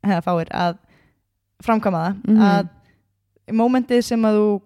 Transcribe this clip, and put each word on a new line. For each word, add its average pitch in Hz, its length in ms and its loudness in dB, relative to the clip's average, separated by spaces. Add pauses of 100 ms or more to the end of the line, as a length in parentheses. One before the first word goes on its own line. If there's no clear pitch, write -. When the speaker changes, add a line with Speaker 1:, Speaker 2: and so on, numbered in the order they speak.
Speaker 1:
eða 185 180 -2
fáir, 170 280 -4
að 175 280 -4 (840)
framkvæma 214 400 -2
það. 190 140 -4 (100)
Speaker 2:
Mhm. 220 160 4
Speaker 1:
Að 175 260 2 (840)
momentið 240 500 0
sem 226 180 -2
að 214 140 2
þú 208 300 0